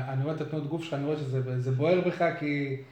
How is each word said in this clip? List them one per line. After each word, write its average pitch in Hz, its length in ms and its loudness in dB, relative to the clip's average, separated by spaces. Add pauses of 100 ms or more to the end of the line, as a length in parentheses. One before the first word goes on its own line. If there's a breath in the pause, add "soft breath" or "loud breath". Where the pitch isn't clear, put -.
(140)
אני 131 100 0
רואה 160 120 0
את 160 60 -2
התנועות 151 260 -4
גוף 160 160 -4
שלך, - 100 -6
אני 139 120 -2
רואה 151 120 0
שזה, 127 420 -2
זה 127 120 0
בוער 160 360 4
בך, 170 160 0 (160)
כי 143 380 0 (140)